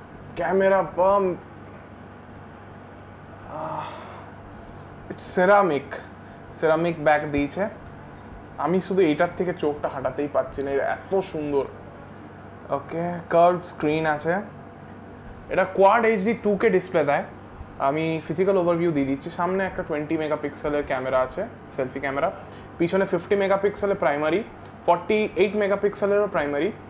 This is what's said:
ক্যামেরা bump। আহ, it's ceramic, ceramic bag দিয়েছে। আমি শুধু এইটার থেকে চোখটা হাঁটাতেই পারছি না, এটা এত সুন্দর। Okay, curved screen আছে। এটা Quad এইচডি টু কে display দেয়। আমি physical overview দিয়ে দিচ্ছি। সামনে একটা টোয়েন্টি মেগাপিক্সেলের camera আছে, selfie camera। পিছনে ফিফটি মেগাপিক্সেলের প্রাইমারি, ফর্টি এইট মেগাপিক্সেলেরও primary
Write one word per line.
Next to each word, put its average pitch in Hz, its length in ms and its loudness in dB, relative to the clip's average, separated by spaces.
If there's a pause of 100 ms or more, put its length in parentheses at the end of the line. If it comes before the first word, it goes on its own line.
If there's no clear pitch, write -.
(360)
ক্যামেরা 190 460 4
bump। 185 560 2 (2250)
আহ, 156 320 -8 (1300)
it's - 280 -6
ceramic, 185 580 4 (640)
ceramic 165 380 4
bag 151 320 4
দিয়েছে। 143 380 0 (880)
আমি 170 220 2
শুধু 190 200 2
এইটার 175 360 4
থেকে 180 160 0
চোখটা 151 360 -2
হাঁটাতেই 139 440 -2
পারছি 135 300 0
না, 139 80 -4
এটা 139 140 2
এত - 360 0
সুন্দর। 147 440 0 (1120)
Okay, 170 440 -4 (120)
curved 170 340 6
screen 160 420 0
আছে। 160 360 0 (1040)
এটা 180 160 2
Quad 196 400 6
এইচডি 220 380 4
টু 208 140 2
কে 214 140 4
display 175 340 4
দেয়। 147 200 2 (540)
আমি 160 500 0
physical 165 280 4
overview 170 360 4
দিয়ে 139 140 2
দিচ্ছি। 139 240 -2
সামনে 185 340 0
একটা 185 180 -4
টোয়েন্টি 156 360 -2
মেগাপিক্সেলের 147 680 -2
camera 131 340 0
আছে, 180 260 -2 (260)
selfie 135 280 -4
camera। 143 300 0 (480)
পিছনে 185 280 2
ফিফটি 185 300 0
মেগাপিক্সেলের 196 600 2
প্রাইমারি, 156 480 2 (420)
ফর্টি 170 500 4
এইট 202 200 4
মেগাপিক্সেলেরও 202 720 2
primary 151 460 0 (180)